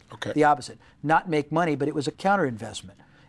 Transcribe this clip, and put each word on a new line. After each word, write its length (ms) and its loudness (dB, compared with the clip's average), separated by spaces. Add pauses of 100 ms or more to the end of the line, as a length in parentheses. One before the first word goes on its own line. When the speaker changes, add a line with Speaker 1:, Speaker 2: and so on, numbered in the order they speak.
(140)
Speaker 1:
Okay. 180 -8
Speaker 2:
The 140 4
opposite. 320 2 (260)
Not 240 2
make 240 -2
money, 240 2
but 140 -2
it 60 -6
was 120 -4
a 40 -6
counter-investment. 840 -2 (320)